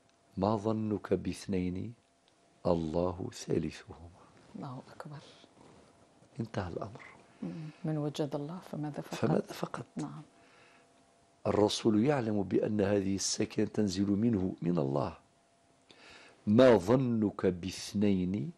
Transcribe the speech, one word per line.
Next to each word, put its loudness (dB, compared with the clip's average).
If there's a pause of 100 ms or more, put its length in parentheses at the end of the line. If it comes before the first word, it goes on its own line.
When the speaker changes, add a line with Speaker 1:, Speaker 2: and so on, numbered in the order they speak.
(380)
Speaker 1:
ما 2
ظنك -2
باثنين -4 (720)
الله 0
ثالثهما؟" -6 (460)
Speaker 2:
الله -12 (120)
أكبر. -16 (1200)
Speaker 1:
انتهى -4
الأمر. -10 (280)
Speaker 2:
مم. -8 (140)
"من -2
وجد -4
الله -6 (120)
فماذا -8
فقد؟" -12
Speaker 1:
فماذا 0
فقد؟ -8 (120)
Speaker 2:
نعم. -8 (1300)
Speaker 1:
الرسول 4
يعلم 0
بأن 0
هذه 2
السكينة -2
تنزل 0
منه، 2
من 0
الله. 0 (1300)
"ما 10
ظنك 2
باثنين 0